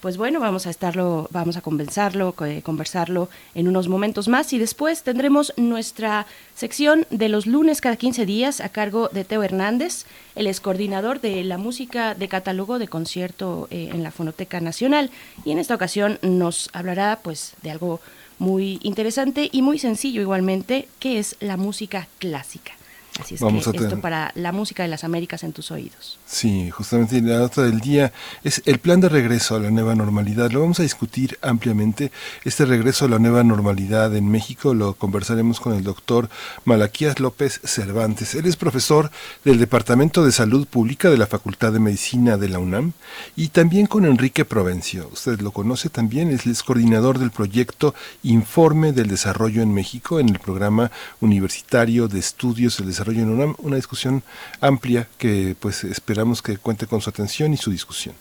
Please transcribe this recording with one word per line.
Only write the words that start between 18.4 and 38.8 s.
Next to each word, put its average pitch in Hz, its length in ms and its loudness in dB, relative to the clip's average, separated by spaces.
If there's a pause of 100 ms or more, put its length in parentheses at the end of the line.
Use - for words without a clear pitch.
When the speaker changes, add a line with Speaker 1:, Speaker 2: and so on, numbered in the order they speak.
Speaker 1:
interesante 254 680 -2
y 262 120 2
muy 294 160 2
sencillo 233 420 -2
igualmente, 190 680 -2 (120)
que 254 180 -2
es - 220 -6
la 202 160 -6
música 196 500 -6 (120)
clásica. - 540 -10 (460)
Así - 180 -14
es - 40 -8
Speaker 2:
Vamos 107 240 2
Speaker 1:
que 113 60 0
Speaker 2:
a - 20 0
tener 110 160 -2
Speaker 1:
esto - 140 -4
para 160 320 -4
la 175 180 -4
música 202 300 -6
de 170 80 -4
las 156 120 -8
Américas 170 400 -6
en 160 120 -8
tus - 160 -14
oídos. - 560 -14
Speaker 2:
Sí, 95 420 0
justamente 117 540 0
la 117 160 2
nota 123 240 2
del 113 180 2
día 139 320 2 (320)
es - 220 -2
el 139 120 4
plan 175 220 6
de 185 80 6
regreso 120 480 2
a - 20 2
la 104 120 0
nueva 113 240 2
normalidad. 104 560 2
Lo 131 100 0
vamos 170 200 2
a - 20 4
discutir 131 580 -2
ampliamente, 113 720 0 (320)
este 135 220 2
regreso 127 400 2
a - 20 4
la 113 100 4
nueva 117 240 6
normalidad 104 720 2
en 104 140 2
México. 120 460 0
Lo 104 180 0
conversaremos 113 680 -2
con 120 120 -2
el 101 100 -2
doctor 117 460 -2 (380)
Malaquías 117 520 2
López 131 460 -2
Cervantes. 110 680 -2
Él 156 100 -4
es 175 120 2
profesor 151 540 2 (360)